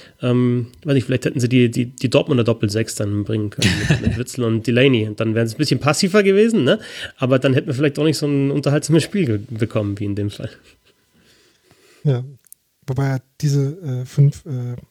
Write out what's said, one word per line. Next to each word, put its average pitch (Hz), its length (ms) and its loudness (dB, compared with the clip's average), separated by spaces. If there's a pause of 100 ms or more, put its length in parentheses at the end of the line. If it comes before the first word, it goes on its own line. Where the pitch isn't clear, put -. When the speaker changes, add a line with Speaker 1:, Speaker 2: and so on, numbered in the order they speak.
(220)
Speaker 1:
Ähm, 123 460 2 (160)
weiß 143 120 0
nicht, 127 100 2
vielleicht 131 200 -2
hätten - 140 -2
sie 117 100 2
die, 120 220 4
die, 123 140 -2
die 127 240 -4
Dortmunder 135 340 2
Doppel-Sechs 110 520 -2
dann 104 280 -2
bringen 107 280 -2
können - 200 0 (180)
mit, 139 120 2
mit 107 160 -2
Speaker 2:
<laughs> - 0 -
Speaker 1:
Witzel 123 260 -6
und 113 240 0
Delaney. 123 400 4
Und 107 120 -10
dann 110 160 0
wären 117 120 0
sie 110 80 -8
ein - 40 -16
bisschen 139 200 0
passiver 175 440 2
gewesen, 208 400 4
ne? 185 160 2 (380)
Aber 127 220 2
dann 135 140 2
hätten 147 140 0
wir 139 80 -4
vielleicht 139 220 -4
auch 147 60 -2
nicht 151 140 2
so 151 100 -4
ein 139 240 0
unterhaltsames 147 520 0
Spiel 196 220 -2
ge-, 107 140 0 (100)
bekommen 110 500 -4
wie 101 60 -4
in 101 100 -4
dem 104 140 -2
Fall. - 200 -10 (1500)
Speaker 3:
Ja, 131 200 2 (640)
wobei 135 200 -2
ja 135 100 -2 (240)
diese, 143 400 0
äh, 127 240 -6
fünf, 143 400 2
äh, 123 300 -6 (160)